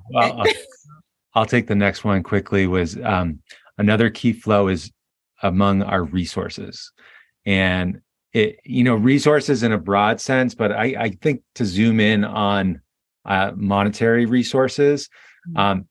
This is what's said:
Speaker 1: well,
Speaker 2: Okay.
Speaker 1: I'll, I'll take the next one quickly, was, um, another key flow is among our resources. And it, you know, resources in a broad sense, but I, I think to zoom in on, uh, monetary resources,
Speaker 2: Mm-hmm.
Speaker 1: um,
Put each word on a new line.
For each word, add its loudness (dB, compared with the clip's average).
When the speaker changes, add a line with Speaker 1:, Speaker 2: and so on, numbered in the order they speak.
Speaker 1:
well, 0
Speaker 2:
Okay. 2
Speaker 1:
I'll, 4
I'll 2
take 0
the 0
next 0
one 0
quickly, 0
was, -2
um, -2
another 4
key -2
flow 0
is -4
among 2
our -2
resources. -8
And 0
it, 0
you 0
know, 2
resources 2
in 0
a 0
broad 0
sense, -2
but -2
I, -2
I -2
think -2
to -2
zoom 2
in 2
on, -2
uh, -2
monetary 0
resources, 0
Speaker 2:
Mm-hmm. -8
Speaker 1:
um, 0